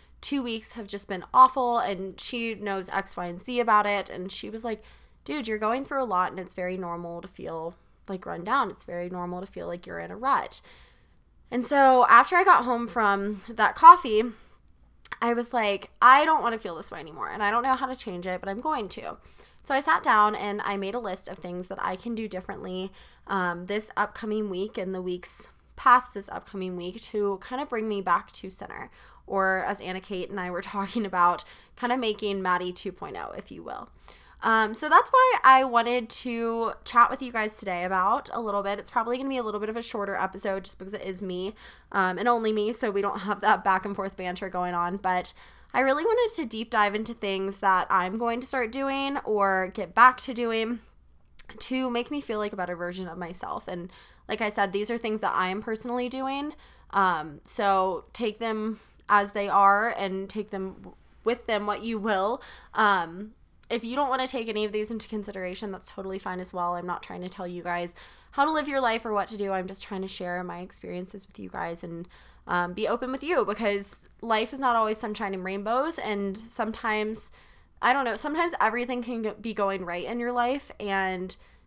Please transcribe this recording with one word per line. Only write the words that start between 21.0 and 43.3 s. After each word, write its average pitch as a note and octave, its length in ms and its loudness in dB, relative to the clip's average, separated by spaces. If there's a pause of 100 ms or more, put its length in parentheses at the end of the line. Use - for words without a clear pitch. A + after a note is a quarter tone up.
of - 100 -12
things F3+ 300 -8
that F#3+ 160 -10
I F#3 100 -2
can A#3 200 -8
do A3 120 -4
differently, F#3 640 -8 (360)
um, F3 400 -2
this G#3 300 -4
upcoming G#3+ 540 -2
week F#3+ 280 -6
and F#3+ 160 -4
the F#3 80 -6
weeks - 460 -8 (280)
past B3 380 4
this G3 140 -12
upcoming F#3 480 -8
week F3+ 260 -10
to G3+ 360 -2
kind B3+ 220 -8
of D4 80 -6
bring A3 200 -4
me G3+ 120 -2
back F#3+ 320 0
to - 180 -14
center, - 400 -12 (360)
or F#3+ 380 2
as G3 160 -4
Anna F#3 200 -8
Kate F#3 300 -8
and G3+ 80 -8
I F3+ 120 -6
were F3+ 120 -4
<laughs> - 0 -
talking G3+ 440 -4
about, F3+ 380 4 (320)
kind A#3+ 160 -2
of B3+ 60 2
making G#3 440 -2
Maddie F3+ 300 0
two F3+ 200 -8
point C#3+ 260 -14
oh, B1 180 -10
if - 140 -14
you - 120 -16
will. - 260 -12 (540)
Um, A3 320 4
so D4+ 140 -4
that's F4+ 220 8
why B4+ 340 8
I C4 180 10
wanted A#3+ 480 2
to A3+ 640 -2 (120)
chat A#3+ 260 6
with C4+ 120 -6
you B3 80 -8
guys G#3+ 260 -2
today F3+ 280 -4
about F#3+ 480 0
a - 80 -4
little G3+ 240 -2
bit. G3+ 160 -4
It's - 100 -14
probably A#3+ 260 -2
gonna C4+ 120 -4
be C4+ 80 -2
a B3 60 -2
little G#3 180 -4
bit G#3+ 80 -4
of A3 80 -6
a A#3 60 -4
shorter G3+ 340 -4
episode F#3+ 480 -4
just - 140 -16
because G3 160 -12
it - 80 -10
is F#3+ 200 -10
me, F#3 320 -6 (380)
um, F#3 260 0
and A3 100 0
only A3+ 240 2
me, G#3+ 200 0
so A3+ 180 -4
we G3 120 0
don't G3 180 -4
have G3 200 -4